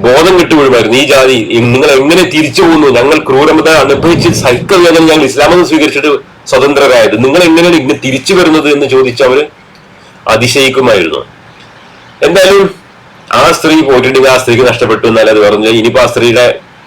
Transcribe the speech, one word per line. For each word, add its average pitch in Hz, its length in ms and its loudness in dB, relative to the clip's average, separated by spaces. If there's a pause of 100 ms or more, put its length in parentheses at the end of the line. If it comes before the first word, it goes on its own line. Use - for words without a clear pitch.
ബോധം 160 340 2
കിട്ടു 156 160 0
വീഴുമായിരുന്നു. 127 420 0
ഈ 143 100 0
ജാതി 131 440 0
നിങ്ങൾ 120 360 0
എങ്ങനെ 147 360 2
തിരിച്ചു 156 380 -2
പോകുന്നു? 160 260 2
ഞങ്ങൾ 131 300 2 (100)
ക്രൂരമത 151 420 0
അനുഭവിച്ച് 156 600 0
സഹിക്കവ്യാധികൾ 165 840 0
ഞങ്ങൾ 156 140 0
ഇസ്ലാം 139 260 0
മതം 175 140 2
സ്വീകരിച്ചിട്ട് 147 460 -2 (360)
സ്വതന്ത്രരായത്, 123 760 0
നിങ്ങൾ 156 180 0
എങ്ങനെയാണ് 170 320 2
ഇങ്ങനെ 139 300 -4
തിരിച്ചു 131 280 -4
വരുന്നത് 156 400 0
എന്ന് 143 120 -2
ചോദിച്ച് 131 380 -2
അവര് 135 360 -2 (680)
അതിശയിക്കുമായിരുന്നു. 113 960 -2 (1000)
എന്തായാലും 185 460 2 (640)
ആ 139 180 2
സ്ത്രീ 160 300 0
പോയിട്ടുണ്ടെങ്കിൽ 131 480 0
ആ 127 80 2
സ്ത്രീക്ക് 120 300 0
നഷ്ടപ്പെട്ടു 110 400 -2
എന്നല്ലാതെ 110 320 2
വേറെ 104 160 2
ഒന്നുമില്ല. 110 240 0
ഇനിയിപ്പോ 117 220 0
ആ 120 40 2
സ്ത്രീയുടെ 117 540 0 (280)